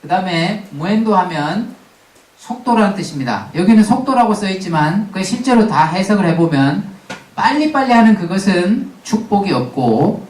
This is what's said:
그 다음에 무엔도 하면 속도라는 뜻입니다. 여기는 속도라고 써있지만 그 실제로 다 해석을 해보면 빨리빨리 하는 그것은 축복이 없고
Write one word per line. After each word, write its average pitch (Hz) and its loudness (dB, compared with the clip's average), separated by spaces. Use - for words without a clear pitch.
그 156 -18
다음에 185 -2
무엔도 202 0
하면 175 -2
속도라는 226 0
뜻입니다. 127 -6
여기는 208 6
속도라고 254 2
써있지만 185 -2
그 190 -6
실제로 233 2
다 156 2
해석을 185 0
해보면 160 0
빨리빨리 277 0
하는 220 6
그것은 185 0
축복이 202 -2
없고 127 0